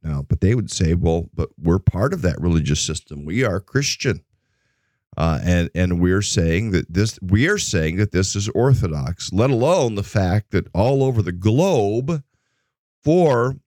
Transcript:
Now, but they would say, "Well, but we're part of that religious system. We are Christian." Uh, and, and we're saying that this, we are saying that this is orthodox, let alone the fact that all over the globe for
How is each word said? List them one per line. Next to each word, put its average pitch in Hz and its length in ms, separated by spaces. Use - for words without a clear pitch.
Now, 73 200
but - 180
they 98 140
would 120 160
say, 82 240
"Well, 85 400
but - 240
we're 82 200
part 95 340
of 180 100
that 85 180
religious 80 400
system. 73 440
We 101 200
are 98 160
Christian." 131 640
Uh, 80 260
and, 87 320
and 87 240
we're 90 220
saying 95 520
that 82 200
this, 101 300
we 104 260
are 208 80
saying 82 400
that 104 160
this 92 240
is 101 140
orthodox, 87 840
let 107 160
alone 131 460
the 101 80
fact 98 480
that 95 240
all 131 280
over 127 200
the 87 100
globe 123 920
for 143 540